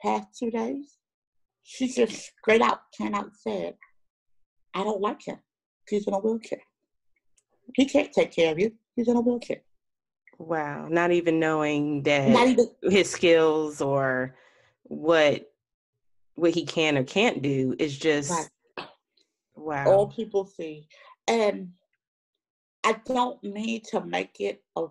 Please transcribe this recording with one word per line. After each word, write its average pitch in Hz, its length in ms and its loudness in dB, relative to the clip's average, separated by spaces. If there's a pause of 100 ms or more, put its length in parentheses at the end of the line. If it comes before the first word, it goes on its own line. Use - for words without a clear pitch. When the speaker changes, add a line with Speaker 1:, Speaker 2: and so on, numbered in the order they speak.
Speaker 1:
past 208 240 -2 (100)
two 233 140 -4
days, 240 460 -6 (680)
she - 260 -6
just - 500 -2
straight 220 220 4
out - 180 0 (180)
came 214 160 -6
out 202 120 -4
and - 100 -20
said, 190 400 -8 (960)
"I 185 120 -6
don't 208 160 -4
like 214 240 -6
him. - 140 -12 (500)
He's 208 180 -2
in 196 60 -2
a 196 60 -2
wheelchair. 220 420 -4 (1120)
He 269 100 4
can't 285 280 0
take 165 180 0
care 165 220 2
of 151 60 -4
you. 220 120 -2 (240)
He's 233 140 -4
in 240 80 2
a 240 40 0
wheelchair." 240 420 -4 (760)
Speaker 2:
Wow. 151 500 -6
Not 170 220 2
even 170 280 2
knowing 151 640 0
that 143 260 4
Speaker 1:
Not 240 180 6
even 233 200 4 (160)
Speaker 2:
his 185 260 2
skills 156 720 4
or 131 540 -2 (480)
what, 151 680 2 (840)
what 165 180 2
he 165 100 -2
can 156 320 0
or 135 80 2
can't 196 380 0
do 135 380 -2
is 143 180 -4
just, 147 320 0
Speaker 1:
Right. - 580 -8 (680)
Speaker 2:
wow. 151 360 0
Speaker 1:
All 202 160 6
people 208 380 -4
see. 156 420 -14 (400)
And 202 440 0 (1120)
I 220 140 0 (100)
don't 247 360 -2
mean 220 460 -6
to 185 160 -6
make - 340 -6
it 196 240 -6 (120)
a 165 160 -4